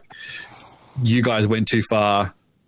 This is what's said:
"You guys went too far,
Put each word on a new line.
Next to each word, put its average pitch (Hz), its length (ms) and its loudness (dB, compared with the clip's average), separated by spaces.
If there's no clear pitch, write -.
"You 117 180 4
guys 110 240 2
went 110 220 0
too 110 160 0
far, 104 500 2